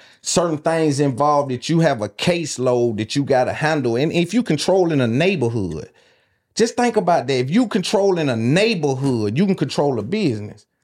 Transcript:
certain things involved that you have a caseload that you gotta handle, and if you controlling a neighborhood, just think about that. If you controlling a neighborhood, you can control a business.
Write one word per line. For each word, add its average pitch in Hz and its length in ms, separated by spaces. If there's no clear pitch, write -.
certain 170 360
things 156 420
involved 143 520
that 123 180
you 165 120
have 139 200
a 104 80
caseload 127 880
that 110 180
you 143 80
gotta 127 300
handle, 147 420
and 139 160
if 175 220
you 240 100
controlling 170 580
a 120 60
neighborhood, 117 840
just 226 200
think 240 220
about 170 300
that. 139 80
If 127 160
you 233 160
controlling 190 600
a 120 60
neighborhood, 135 1000
you 190 80
can 190 100
control 143 440
a 104 40
business. 117 600